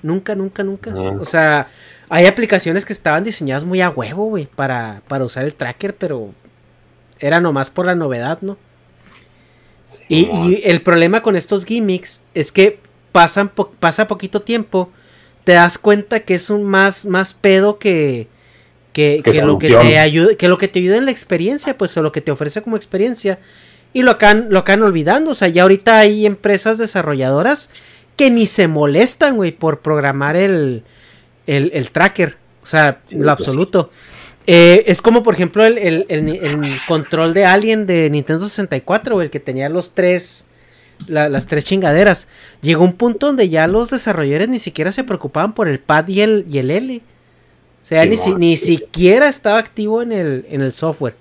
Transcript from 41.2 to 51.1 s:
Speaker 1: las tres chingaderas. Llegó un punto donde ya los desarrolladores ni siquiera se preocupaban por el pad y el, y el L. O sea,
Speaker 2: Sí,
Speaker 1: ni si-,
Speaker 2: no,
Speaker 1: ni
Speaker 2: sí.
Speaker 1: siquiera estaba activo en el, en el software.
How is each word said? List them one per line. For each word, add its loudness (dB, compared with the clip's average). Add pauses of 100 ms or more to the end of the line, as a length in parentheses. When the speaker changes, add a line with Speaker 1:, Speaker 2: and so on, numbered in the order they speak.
Speaker 1:
las -4
tres -4
chingaderas. 0 (340)
Llegó 2
un 2
punto -2
donde 2
ya 2
los -2
desarrolladores -2
ni -4
siquiera -6
se -6
preocupaban -6
por -2
el -2
pad 0
y -2
el, 0
y -4
el -2
L. -4 (840)
O -20
sea, 2
Speaker 2:
Sí, 2
Speaker 1:
ni 0
si-, -2
Speaker 2:
no, -2
Speaker 1:
ni 4
Speaker 2:
sí. 0
Speaker 1:
siquiera 2
estaba -2
activo -4
en -6
el, -4
en -6
el -2
software. -6